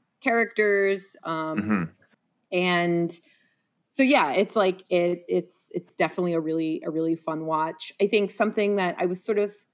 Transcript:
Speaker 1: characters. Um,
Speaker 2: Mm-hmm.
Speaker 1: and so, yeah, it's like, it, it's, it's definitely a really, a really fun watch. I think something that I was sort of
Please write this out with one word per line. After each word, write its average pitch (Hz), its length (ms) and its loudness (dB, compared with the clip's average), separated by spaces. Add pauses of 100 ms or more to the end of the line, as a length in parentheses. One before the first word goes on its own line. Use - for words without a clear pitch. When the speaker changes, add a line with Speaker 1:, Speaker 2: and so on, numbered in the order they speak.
(200)
Speaker 1:
characters. 202 1000 0
Um, 160 340 -4
Speaker 2:
Mm-hmm. - 260 0 (680)
Speaker 1:
and 175 720 0 (680)
so, - 120 0
yeah, 240 300 4
it's 190 240 0
like, 190 340 2
it, 175 380 2
it's, - 440 -4
it's - 220 -8
definitely 175 400 0
a 165 60 0
really, 160 440 -2
a 165 60 -6
really 165 240 0
fun 160 320 -6
watch. 160 460 -4 (100)
I 202 60 4
think 202 240 0
something 208 440 0
that 180 220 0
I 180 80 0
was 185 160 -4
sort 208 160 -2
of 202 160 0 (200)